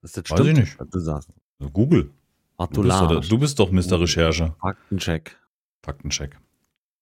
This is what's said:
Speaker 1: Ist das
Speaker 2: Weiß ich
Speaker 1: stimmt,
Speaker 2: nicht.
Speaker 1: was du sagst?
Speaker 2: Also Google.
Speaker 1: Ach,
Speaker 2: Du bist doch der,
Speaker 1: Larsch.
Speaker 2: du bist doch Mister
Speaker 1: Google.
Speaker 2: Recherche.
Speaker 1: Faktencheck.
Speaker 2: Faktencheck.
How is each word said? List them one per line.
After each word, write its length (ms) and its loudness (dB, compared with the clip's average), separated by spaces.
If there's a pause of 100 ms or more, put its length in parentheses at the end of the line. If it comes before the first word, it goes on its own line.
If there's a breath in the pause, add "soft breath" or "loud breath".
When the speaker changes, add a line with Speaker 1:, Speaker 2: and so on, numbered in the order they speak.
Speaker 1:
Ist 160 -18
das 140 -12
Speaker 2:
Weiß 100 0
ich 60 2
Speaker 1:
stimmt, 140 2
Speaker 2:
nicht. 200 -2
Speaker 1:
was 80 -16
du 120 -6
sagst? 300 -8 (300)
Speaker 2:
Also 100 -10
Google. 400 2 (460)
Speaker 1:
Ach, 120 -4
Speaker 2:
Du 140 -4
bist 160 4
doch 100 6
der, 80 4
Speaker 1:
Larsch. 120 -2
Speaker 2:
du 100 4
bist 200 -2
doch 120 4
Mister 260 2
Speaker 1:
Google. 80 2
Speaker 2:
Recherche. 540 0
Speaker 1:
Faktencheck. 760 -6 (480)
Speaker 2:
Faktencheck. 560 -8 (600)